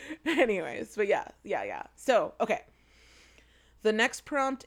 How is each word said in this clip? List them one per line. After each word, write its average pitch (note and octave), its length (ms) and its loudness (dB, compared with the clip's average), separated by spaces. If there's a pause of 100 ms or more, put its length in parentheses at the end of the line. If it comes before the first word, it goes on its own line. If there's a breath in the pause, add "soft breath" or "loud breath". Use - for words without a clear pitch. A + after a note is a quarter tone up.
(260 loud breath)
anyways, A3 720 0
but G#3 100 0
yeah, F#3+ 220 2 (160)
yeah, D#3 220 -4
yeah. F#2 180 -8 (120)
So, G3+ 460 2
okay. A3 200 -2 (1200 soft breath)
The G#3+ 100 4
next A#3+ 320 2
prompt C4+ 420 -2